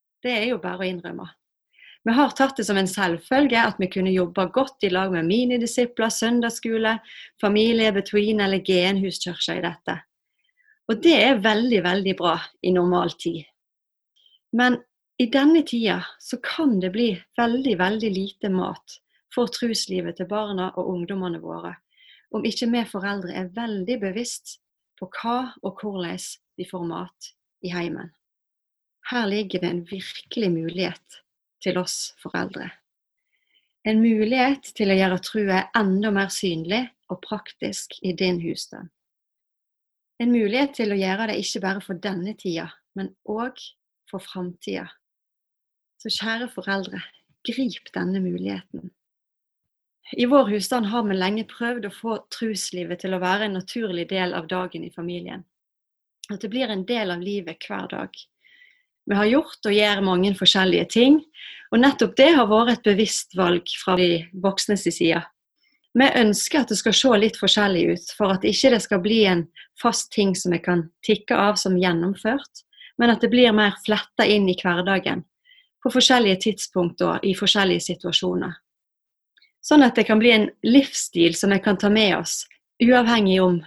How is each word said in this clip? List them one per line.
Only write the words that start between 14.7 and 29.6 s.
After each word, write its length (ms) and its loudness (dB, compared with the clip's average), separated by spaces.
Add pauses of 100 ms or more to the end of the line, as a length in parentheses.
i 140 4
denne 340 6
tida 300 -2 (240)
så 180 -8
kan 400 0
det 140 -2
bli 160 0 (260)
veldig, 460 0
veldig 320 -2
lite 400 -4
mat 460 -6 (340)
for 180 -2
truslivet 720 -4
til 80 -8
barna 480 -4
og 160 -4
ungdommene 500 -6
våre, 300 -12 (580)
om 160 -6
ikke 240 -4
vi 160 0
foreldre 480 -8
er 160 -8
veldig 540 -6
bevisst 540 -10 (380)
på 200 -14
hva 220 -4 (260)
og 160 -10
hvordan 400 -8 (360)
de 120 -10
får 180 -8
mat 460 -12 (320)
i 80 -8
heimen. 400 -8 (1000)
Her 160 -2
ligger 360 -4